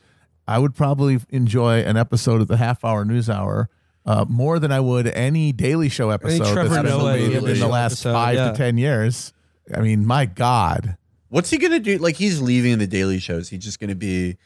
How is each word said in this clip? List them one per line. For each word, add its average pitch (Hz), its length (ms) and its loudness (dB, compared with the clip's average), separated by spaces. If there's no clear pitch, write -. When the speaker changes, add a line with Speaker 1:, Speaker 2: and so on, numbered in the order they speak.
Speaker 1:
I 110 100 0
would 135 160 2
probably 139 440 2
enjoy 117 520 2
an 107 160 0
episode 113 440 2
of 104 80 0
the 113 80 2
half 120 280 0
hour 107 200 0
news 113 260 -2
hour, 101 380 -2
uh, 107 220 2
more 139 300 0
than 147 140 0
I 135 80 2
would 123 280 0
any 147 440 0
Daily 143 360 0
Show 120 220 -2
Speaker 2:
Any 107 40 0
Speaker 1:
episode 113 380 0
Speaker 2:
Trevor 175 180 2
Speaker 1:
that's 160 120 2
been 139 160 2
Speaker 2:
Noah 135 180 2
Speaker 1:
in - 140 0
the 131 60 0
Speaker 3:
Absolutely. 120 260 0
Speaker 1:
last 120 300 0
Speaker 2:
episode, 123 220 -4
Speaker 1:
five 120 200 2
Speaker 2:
yeah. 127 160 2
Speaker 1:
to 110 60 -4
ten 123 220 0
years. 120 540 0
I - 60 -2
mean, 110 260 2
my 131 200 2
God. 101 720 0
Speaker 3:
What's 175 220 -2
he 320 80 0
gonna 330 220 2
do? 202 180 -2
Like, 160 180 -2
he's 180 240 -2
leaving 123 380 2
The 104 80 0
Daily 95 340 0
Show. 87 160 -6
Is 85 140 -6
he 95 80 -10
just 101 200 -12
gonna 101 160 -6
be, 92 520 -4